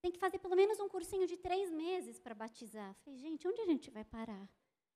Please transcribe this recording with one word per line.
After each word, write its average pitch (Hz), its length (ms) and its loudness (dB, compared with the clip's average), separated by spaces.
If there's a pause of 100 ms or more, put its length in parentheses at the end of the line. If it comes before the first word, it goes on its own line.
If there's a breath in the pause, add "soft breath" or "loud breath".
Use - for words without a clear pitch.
Tem 359 100 0
que 349 80 -8
fazer 370 200 2
pelo 359 160 2
menos 403 240 8
um 403 100 -2
cursinho 370 360 0
de 349 120 -2
três 370 340 0
meses 320 480 -2
pra 233 160 -10
batizar. 214 580 -10 (100)
Falei, 277 160 -16
gente, 311 280 -4
onde 453 140 2
a 440 40 0
gente 311 240 2
vai 214 140 -10
parar? 220 440 -8 (480)